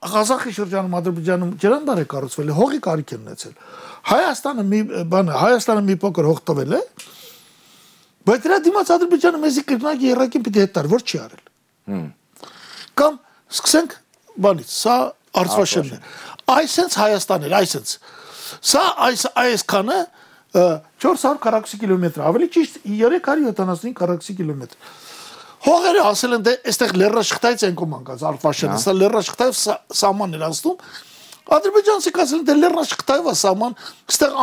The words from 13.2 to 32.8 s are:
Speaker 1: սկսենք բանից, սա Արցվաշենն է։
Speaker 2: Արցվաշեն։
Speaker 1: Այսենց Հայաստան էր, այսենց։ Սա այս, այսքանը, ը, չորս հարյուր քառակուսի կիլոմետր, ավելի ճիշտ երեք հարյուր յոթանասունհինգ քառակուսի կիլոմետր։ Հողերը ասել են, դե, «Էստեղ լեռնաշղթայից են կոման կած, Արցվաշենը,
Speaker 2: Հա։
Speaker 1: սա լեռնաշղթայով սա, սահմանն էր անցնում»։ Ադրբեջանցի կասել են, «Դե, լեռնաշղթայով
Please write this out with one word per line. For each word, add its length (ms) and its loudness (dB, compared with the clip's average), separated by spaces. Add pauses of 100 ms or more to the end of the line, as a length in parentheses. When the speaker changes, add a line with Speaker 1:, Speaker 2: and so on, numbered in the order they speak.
Speaker 1:
սկսենք 460 0 (500)
բանից, 240 0
սա 260 0 (400)
Արցվաշենն 540 0
է։ 80 -14
Speaker 2:
Արցվաշեն։ 480 -20 (100)
Speaker 1:
Այսենց 400 0
Հայաստան 500 0
էր, 100 0
այսենց։ 380 0 (680)
Սա 220 2 (220)
այս, 180 0 (180)
այսքանը, 560 0 (560)
ը, 100 6 (300)
չորս 320 0
հարյուր 160 0
քառակուսի 380 -2
կիլոմետր, 460 0
ավելի 280 2
ճիշտ 320 0
երեք 440 0
հարյուր 200 0
յոթանասունհինգ 500 -4
քառակուսի 360 -4
կիլոմետր։ 580 -10 (720)
Հողերը 400 4
ասել 300 0
են, 100 -2
դե, 60 4 (180)
«Էստեղ 260 0
լեռնաշղթայից 680 2
են 100 -2
կոման 300 -8
կած, 240 -10
Արցվաշենը, 420 -2
Speaker 2:
Հա։ 120 -2
Speaker 1:
սա 100 2
լեռնաշղթայով 600 0
սա, 180 -2 (260)
սահմանն 360 0
էր 100 -6
անցնում»։ 340 -4 (760)
Ադրբեջանցի 580 2
կասել 240 0
են, 80 -4
«Դե, 160 4
լեռնաշղթայով 640 0